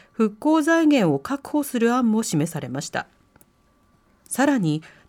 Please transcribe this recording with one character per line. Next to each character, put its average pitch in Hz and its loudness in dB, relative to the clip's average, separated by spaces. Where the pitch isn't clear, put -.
復 214 -2
興 311 2
財 330 2
源 233 4
を 139 0
確 - -8
保 294 -2
す 247 -4
る 233 2
案 240 2
も 220 0
示 170 -2
さ 147 -8
れ 127 -12
ま 131 -8
し - -12
た。 - -8
さ 269 0
ら 277 2
に、 156 -2